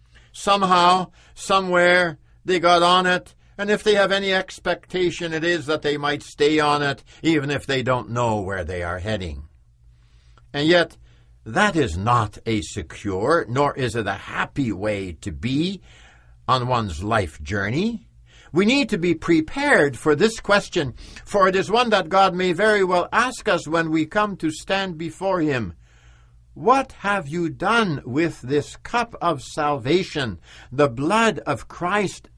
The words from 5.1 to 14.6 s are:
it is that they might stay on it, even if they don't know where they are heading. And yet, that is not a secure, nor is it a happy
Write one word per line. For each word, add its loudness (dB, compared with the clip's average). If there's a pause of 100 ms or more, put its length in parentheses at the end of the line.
it -4
is -2
that -2
they -2
might -4
stay 2
on 2
it, -4 (220)
even 2
if -4
they -2
don't -2
know 0
where -4
they -6
are -6
heading. -8 (1040)
And 0
yet, 2 (480)
that 0
is 0
not 0
a -2
secure, -2
nor 0
is -4
it -4
a -4
happy -6